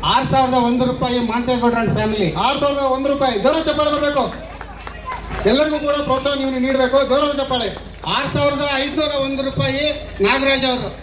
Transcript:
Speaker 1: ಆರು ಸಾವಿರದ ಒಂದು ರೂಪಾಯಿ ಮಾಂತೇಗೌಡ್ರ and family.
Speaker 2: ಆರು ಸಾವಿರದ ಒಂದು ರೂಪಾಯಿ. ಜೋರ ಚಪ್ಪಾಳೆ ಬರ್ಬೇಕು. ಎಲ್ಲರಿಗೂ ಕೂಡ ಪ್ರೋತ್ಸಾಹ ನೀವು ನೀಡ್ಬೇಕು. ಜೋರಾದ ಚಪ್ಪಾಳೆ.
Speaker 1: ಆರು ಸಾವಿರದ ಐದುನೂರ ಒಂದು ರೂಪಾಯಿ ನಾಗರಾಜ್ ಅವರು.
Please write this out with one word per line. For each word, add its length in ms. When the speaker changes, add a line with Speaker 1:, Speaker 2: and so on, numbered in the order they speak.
Speaker 1:
ಆರು 180
ಸಾವಿರದ 260
ಒಂದು 160
ರೂಪಾಯಿ 340
ಮಾಂತೇಗೌಡ್ರ 520
and 160
family. 280
Speaker 2:
ಆರು 140
ಸಾವಿರದ 240
ಒಂದು 180
ರೂಪಾಯಿ. 300
ಜೋರ 140
ಚಪ್ಪಾಳೆ 260
ಬರ್ಬೇಕು. 300
ಎಲ್ಲರಿಗೂ 300
ಕೂಡ 160
ಪ್ರೋತ್ಸಾಹ 320
ನೀವು 120
ನೀಡ್ಬೇಕು. 320
ಜೋರಾದ 320
ಚಪ್ಪಾಳೆ. 260
Speaker 1:
ಆರು 200
ಸಾವಿರದ 280
ಐದುನೂರ 300
ಒಂದು 200
ರೂಪಾಯಿ 360
ನಾಗರಾಜ್ 420
ಅವರು. 200